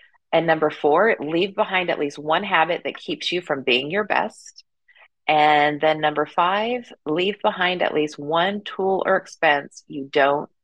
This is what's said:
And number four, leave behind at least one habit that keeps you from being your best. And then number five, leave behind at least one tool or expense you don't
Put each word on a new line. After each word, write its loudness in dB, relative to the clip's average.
And 2
number 2
four, 2
leave -2
behind 0
at -4
least -4
one 0
habit 0
that -6
keeps -8
you -2
from -4
being 0
your -2
best. -6
And 2
then 0
number 0
five, -2
leave -2
behind 0
at 0
least -2
one -2
tool -2
or 2
expense -2
you -10
don't 2